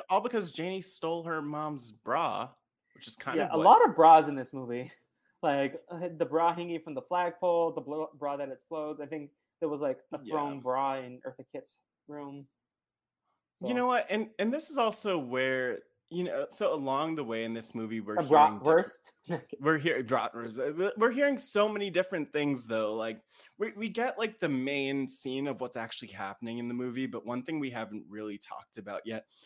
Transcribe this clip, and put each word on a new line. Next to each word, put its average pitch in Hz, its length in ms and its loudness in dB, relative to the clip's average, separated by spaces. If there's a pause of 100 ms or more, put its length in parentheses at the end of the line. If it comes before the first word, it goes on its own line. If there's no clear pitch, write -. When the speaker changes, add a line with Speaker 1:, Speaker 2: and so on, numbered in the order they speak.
Speaker 1:
all 190 140 4
because 220 280 -2
Janie 185 320 -6
stole 165 400 -6
her 165 180 -4
mom's 147 520 -6
bra, 123 600 -2 (420)
which - 120 -18
is - 80 -12
kind - 240 -6
Speaker 2:
Yeah, 147 80 2
Speaker 1:
of - 80 -2
Speaker 2:
a 160 40 2
Speaker 1:
what 156 60 4
Speaker 2:
lot 427 240 10
of 208 60 -2
bras 156 320 12
in 143 80 -2
this 131 180 -6
movie. 123 440 -8
<laughs> - 60 -20 (380)
Like, 139 480 0
uh, 175 280 -6
the 160 100 0
bra 170 260 4
hanging 170 300 -6
from 156 120 -12
the 131 80 -6
flagpole, 175 680 2
the 165 80 -6
blo-, 151 340 -6
bra 143 240 -4
that 139 120 -6
explodes. 151 500 -8
I 143 60 -8
think 147 240 -10 (300)
there 165 80 0
was, 143 120 -4
like, 135 200 -2 (120)
a 156 80 -8
Speaker 1:
Yeah. 120 140 -10
Speaker 2:
thrown 143 260 -4
bra 131 360 0
in 127 240 -12
Eartha 131 320 -12
Kitt's - 260 -14 (300)
room. 143 400 -12 (1120)
Speaker 1:
You - 80 -6
Speaker 2:
So 247 60 0
Speaker 1:
know 247 120 2
what? 247 240 2
And, 214 200 -2 (100)
and 226 120 2
this 311 160 -4
is 285 100 -4
also 214 380 0
where, 127 680 0 (280)
you 180 140 -4
know, 143 260 -4
so 190 240 0
along 147 420 -2
the 147 60 -4
way 113 220 -4
in 113 100 -6
this 113 180 -10
movie, 113 280 -6
we're 104 160 -6
Speaker 2:
A 170 80 2
Speaker 1:
hearing 147 340 8
different 160 300 4 (400)
Speaker 2:
bratwurst? 160 260 -6
<laughs> - 60 -12
Speaker 1:
we're 156 180 2
hear-, 139 240 0
bratwurst. 117 560 -2
Uh, 135 180 -2
we're, 185 200 0
we're 226 160 4
hearing 285 260 2
so 208 300 2
many 208 200 -2
different 175 440 -2
things, 143 340 0
though. 110 300 0
Like, 113 260 -6 (360)
we, 220 180 -2
we 220 140 -4
get, 226 280 -2
like, 220 220 -4
the 170 80 0
main 139 580 -2
scene 135 400 -4
of 131 140 -4
what's 123 160 -6
actually 113 320 -10
happening 107 500 -8
in 120 80 -6
the 120 80 -6
movie, 123 320 -4
but 117 180 -8
one 123 200 -6
thing 160 160 -4
we 139 100 -4
haven't 110 380 -8
really 104 300 -10
talked - 380 -16
about 101 300 -8
yet 110 200 -8 (200)